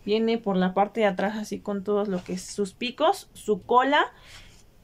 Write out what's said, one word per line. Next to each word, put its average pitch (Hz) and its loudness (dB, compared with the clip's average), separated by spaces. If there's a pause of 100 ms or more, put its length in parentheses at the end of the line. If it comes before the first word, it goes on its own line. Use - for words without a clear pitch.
Viene 226 2
por 208 -2
la 185 2
parte 208 0
de 214 4
atrás 196 -2
así 214 -8
con 202 -6
todos 208 0
lo 180 -4
que 180 -8
es 185 -6
sus - -6
picos, 302 -2
su 208 -4
cola. 269 4 (760)